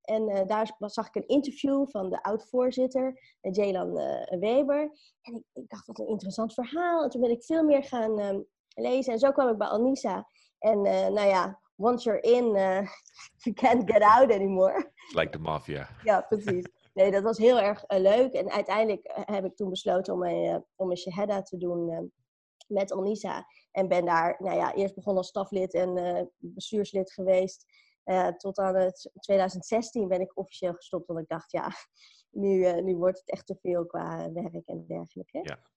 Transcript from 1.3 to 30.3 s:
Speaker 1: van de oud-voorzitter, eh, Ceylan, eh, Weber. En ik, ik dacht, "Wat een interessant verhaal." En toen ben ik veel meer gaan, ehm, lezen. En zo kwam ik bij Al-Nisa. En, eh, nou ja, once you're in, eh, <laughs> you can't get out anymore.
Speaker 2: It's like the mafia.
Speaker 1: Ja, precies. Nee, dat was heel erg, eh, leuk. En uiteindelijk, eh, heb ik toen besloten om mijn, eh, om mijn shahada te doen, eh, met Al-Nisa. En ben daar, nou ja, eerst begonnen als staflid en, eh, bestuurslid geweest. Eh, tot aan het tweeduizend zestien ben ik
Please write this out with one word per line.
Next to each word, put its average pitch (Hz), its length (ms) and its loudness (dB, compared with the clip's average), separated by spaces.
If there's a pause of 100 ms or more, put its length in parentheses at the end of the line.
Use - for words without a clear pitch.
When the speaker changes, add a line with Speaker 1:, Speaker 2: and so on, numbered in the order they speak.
Speaker 1:
van 190 200 -6
de 180 140 -6
oud-voorzitter, 254 1160 -2
eh, 190 120 -6
Ceylan, 185 440 -2
eh, - 420 -4
Weber. 269 400 0 (420)
En 240 140 -14
ik, 226 80 -14 (100)
ik 247 160 -18
dacht, - 180 -18
"Wat 226 120 -14
een 220 80 -8
interessant 214 460 -6
verhaal." 330 500 -2
En 269 60 -2
toen 240 120 -6
ben 240 80 2
ik 233 140 -2
veel 320 200 2
meer 285 200 4
gaan, 220 360 -2
ehm, 202 200 -2 (340)
lezen. 247 400 -2
En 226 60 -2
zo 269 120 4
kwam 277 180 2
ik 220 80 0
bij 202 100 -2
Al-Nisa. 214 600 0 (320)
En, 208 260 2
eh, 190 220 2
nou 202 200 2
ja, 190 320 2 (160)
once 240 340 0
you're 202 120 0
in, 233 340 4
eh, 190 320 2 (260)
<laughs> - 300 -20
you 226 120 -4
can't 240 360 4
get 208 100 6
out 233 300 10
anymore. 190 640 2
Speaker 2:
It's - 180 -20
like 82 160 2
the 78 100 -10
mafia. 76 500 -6 (140)
Speaker 1:
Ja, 202 180 4
precies. 196 460 -4 (260)
Nee, 190 180 4
dat 196 120 2
was 220 140 0
heel 233 220 6
erg, 202 240 0
eh, 196 160 0
leuk. 233 340 6
En 190 180 -4
uiteindelijk, 214 540 0
eh, - 180 -10 (120)
heb 190 100 -2
ik 180 100 -8
toen 196 140 -4
besloten 185 440 -2
om 180 60 -2
mijn, 170 360 -2
eh, - 60 -6 (140)
om 190 120 -6
mijn 180 120 -2
shahada 196 420 -4
te 190 160 -12
doen, 175 320 -4
eh, 165 100 -6 (680)
met 196 240 -2
Al-Nisa. 202 540 -4 (260)
En 190 160 0
ben 175 180 2
daar, 170 340 2
nou 185 180 -4
ja, - 160 0
eerst 196 220 -2
begonnen 190 260 -2
als 180 100 -6
staflid 190 420 -4
en, 180 240 0
eh, 180 260 -2 (140)
bestuurslid 190 760 -6
geweest. 190 520 0 (380)
Eh, 185 240 0
tot 185 320 -6
aan 190 160 0
het 185 440 -2
tweeduizend 185 460 0
zestien 226 420 -2
ben 185 140 0
ik 185 160 -8